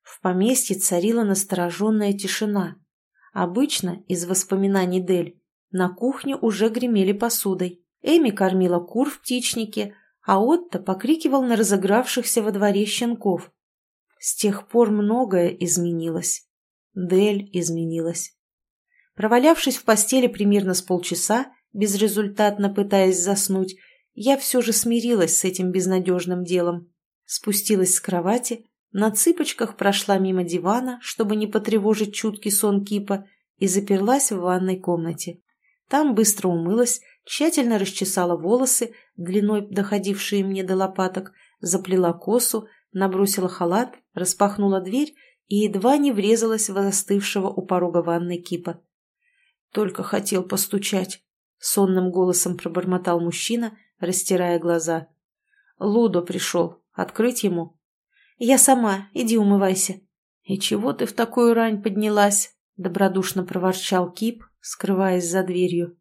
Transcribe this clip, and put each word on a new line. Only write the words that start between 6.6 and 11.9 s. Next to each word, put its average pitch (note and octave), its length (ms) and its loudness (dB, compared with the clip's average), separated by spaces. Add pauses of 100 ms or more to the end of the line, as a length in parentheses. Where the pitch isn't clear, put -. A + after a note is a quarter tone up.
гремели A3 420 2
посудой. F#3+ 720 -2 (180)
Эми D4+ 280 4
кормила F#3 500 2
кур A3+ 300 -2
в - 100 -12
птичнике, A3 760 -4 (320)
а G3 140 4
Отто C#4 400 0
покрикивал C4+ 640 0
на A#3 140 2
разыгравшихся G#3 840 2